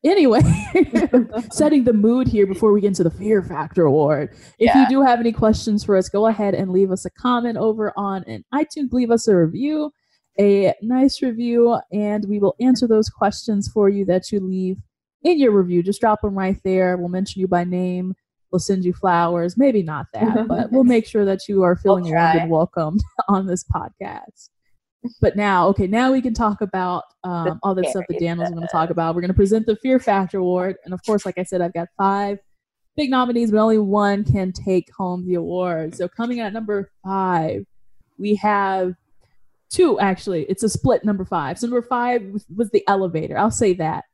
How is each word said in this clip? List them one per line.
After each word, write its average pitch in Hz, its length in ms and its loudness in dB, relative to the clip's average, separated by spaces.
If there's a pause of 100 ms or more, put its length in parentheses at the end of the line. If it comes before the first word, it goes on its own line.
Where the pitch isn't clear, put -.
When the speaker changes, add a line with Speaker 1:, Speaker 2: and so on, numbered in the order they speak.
Speaker 1:
Anyway, 302 360 6
<laughs> - 1080 2
setting 302 320 2
the 240 100 4
mood 233 340 4
here 208 200 4
before 196 240 2
we 208 100 4
get 202 60 0
into 185 160 0
the 160 80 2
Fear 202 320 0
Factor 165 400 -2
Award. 147 460 2 (300)
If 226 140 4
Speaker 2:
Yeah. 269 100 6
Speaker 1:
you 240 60 4
do 269 120 2
have 247 180 4
any 233 140 0
questions 214 500 0
for 196 140 2
us, 190 120 0
go 208 180 0
ahead 208 260 0
and 190 180 -4
leave 190 200 2
us 185 140 -6
a 180 40 -10
comment 240 480 -4
over 214 400 -2
on 196 260 -6
an 113 300 -14
iTunes. 294 400 -4
Leave 240 180 0
us 226 160 0
a 202 80 4
review, 285 560 0 (480)
a 202 420 4
nice 254 400 0
review, 233 560 0 (140)
and 208 380 -2
we 208 100 -2
will 196 220 2
answer 254 260 4
those 220 220 2
questions 208 580 -2
for 202 220 2
you 202 160 -2
that 185 260 0
you 208 80 -2
leave 185 380 -4 (460)
in 330 160 2
your 247 120 6
review. 180 320 2
Just 196 180 -2
drop 214 200 2
them 196 160 -4
right 190 260 -2
there. 185 320 2
We'll 175 140 -4
mention 190 320 -4
you 185 60 0
by 175 180 0
name. 180 500 -4 (360)
We'll 185 80 0
send 185 260 -2
you 180 80 0
flowers. 175 640 0
Maybe 247 240 4
not 156 320 -8
that, 220 340 0
Speaker 2:
<laughs> - 0 -
Speaker 1:
but 233 240 -4
we'll 262 120 4
make 240 240 4
sure 208 180 0
that 190 240 -2
you 196 140 2
are 175 120 4
feeling 190 280 2
Speaker 2:
We'll 165 100 -4
Speaker 1:
warmed 165 220 4
Speaker 2:
try. 165 80 2
Speaker 1:
and 165 80 -2
welcomed 165 500 0 (140)
<laughs> - 120 -4
on 196 200 0
this 180 160 -4
podcast. - 840 -10 (680)
But - 160 2
now, 196 340 2
okay, 196 180 2
now 247 260 2
we 262 80 0
can 247 120 -2
talk 214 280 -2
about, 185 420 -4 (220)
um, 175 200 -4
Speaker 2:
The 180 180 -4
Speaker 1:
all 190 120 -2
that 175 120 0
stuff 175 200 -4
that 170 80 -6
Speaker 2:
scary 175 100 -6
Speaker 1:
Dan 170 120 -4
was 175 120 -4
gonna 165 180 -8
Speaker 2:
stuff. - 40 -10 (120)
Speaker 1:
talk 170 60 -2
about. 165 260 -2
We're 175 60 -2
gonna 180 120 -2
present 220 320 2
the 214 120 0
Fear 262 220 2
Factor 196 380 -2
Award. 180 480 -2
And 180 80 -10
of - 120 -10
course, 208 200 0
like 185 120 -6
I 185 60 -4
said, 185 180 -4
I've 175 120 -4
got 170 240 -6
five 202 400 -2 (580)
big 294 140 -2
nominees, 240 420 0
but 208 80 2
only 220 200 4
one 202 440 0
can 185 300 -2
take 185 420 -2
home 180 320 -6
the 180 60 -2
award. 170 600 -4
So 175 120 -6
coming 240 300 -6
in 226 80 -6
at 196 80 -8
number 208 360 -6 (140)
five, 185 640 -2 (520)
we 208 180 0
have 196 580 -2 (800)
two, 330 280 2
actually. 185 440 -2
It's - 200 -4
a 214 60 2
split - 340 0
number 196 220 -2
five. 160 340 -4
So 233 80 -4
number 240 140 -2
five 240 500 -2
was, 208 140 -8 (100)
was 214 140 -2
the - 180 0
elevator. 185 500 -2
I'll 214 140 2
say 196 220 2
that. 165 400 -4